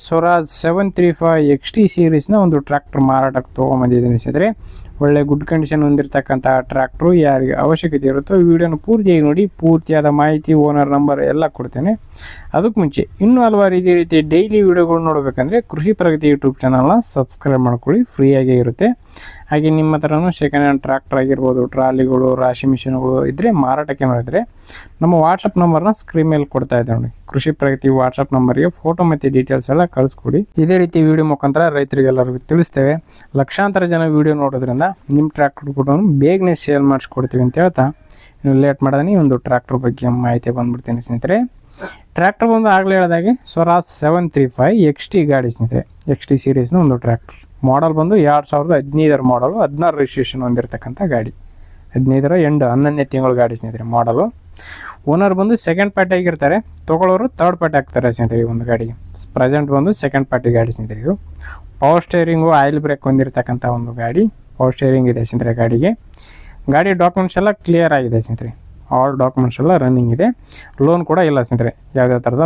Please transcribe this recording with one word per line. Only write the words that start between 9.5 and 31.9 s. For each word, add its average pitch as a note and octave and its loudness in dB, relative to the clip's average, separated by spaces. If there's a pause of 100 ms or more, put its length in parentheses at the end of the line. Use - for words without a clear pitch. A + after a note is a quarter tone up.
ಪೂರ್ತಿಯಾದ D#3+ 2 (120)
ಮಾಹಿತಿ, D#3 0 (140)
ಓನರ್ C#3+ 0
ನಂಬರ್ C#3+ 0 (120)
ಎಲ್ಲ D#3 0 (100)
ಕೊಡ್ತೇನೆ. C3 -4 (680)
ಅದಕ್ಕೆ G#3 0
ಮುಂಚೆ D3+ -2 (220)
ಇನ್ನೂ B3 4
ಹಲವಾರು G3+ 2
ಇದೇ F3+ 2
ರೀತಿ E3+ 0 (160)
ಡೈಲಿ G#3 2
ವಿಡಿಯೋಗಳು E3+ 2
ನೋಡಬೇಕಂದ್ರೆ D3 -2 (120)
ಕೃಷಿ D#3+ -2
ಪ್ರಗತಿ D#3 0
YouTube C#3 0
ಚಾನಲ್ನ C3 2 (160)
ಸಬ್ಸ್ಕ್ರೈಬ್ C3 -2
ಮಾಡ್ಕೊಳ್ಳಿ, C3+ 0 (140)
ಫ್ರೀಯಾಗೇ C3+ 2
ಇರುತ್ತೆ. B2+ 0 (600)
ಹಾಗೆ D3+ 0
ನಿಮ್ಮ D#3 0
ಹತ್ರನೂ D3+ -2 (120)
ಸೆಕೆಂಡ್ C#3+ 0
ಹ್ಯಾಂಡ್ C#3 0
ಟ್ರ್ಯಾಕ್ಟರ್ C3+ -2
ಆಗಿರ್ಬೋದು, C3 0 (120)
ಟ್ರಾಲಿಗಳು, C3 0 (160)
ರಾಶಿ B2+ -2
ಮಿಷಿನ್ಗಳು C3 -2 (140)
ಇದ್ರೆ, F#3+ -2 (140)
ಮಾರಾಟಕ್ಕೆ C#3 -4
ನೋಡಿದ್ರೆ B2 -2 (600)
ನಮ್ಮ E3+ 2 (100)
WhatsApp F#3 0
ನಂಬರ್ನ E3+ 2 (100)
ಸ್ಕ್ರೀನ್ D#3+ -2
ಮೇಲೆ D3 0
ಕೊಡ್ತಾ C3 -2
ಇದ್ದೆ A#2 -4
ನೋಡಿ. A#2+ -6 (220)
ಕೃಷಿ C#3 -2 (100)
ಪ್ರಗತಿ C3+ 0
WhatsApp B2+ -2
ನಂಬರ್ಗೆ B2+ 0
ಫೋಟೋ E3+ -4
ಮತ್ತು C#3+ -2
ಡೀಟೇಲ್ಸ್ C3 -2
ಎಲ್ಲ F3 2 (120)
ಕಳಿಸ್ಕೊಡಿ. C3 -2 (240)
ಇದೇ F3+ 2
ರೀತಿ E3+ 0 (100)
ವಿಡಿಯೋ D#3 2
ಮುಖಾಂತರ C#3+ 0 (120)
ರೈತರಿಗೆಲ್ಲರಿಗೂ B2+ 0 (120)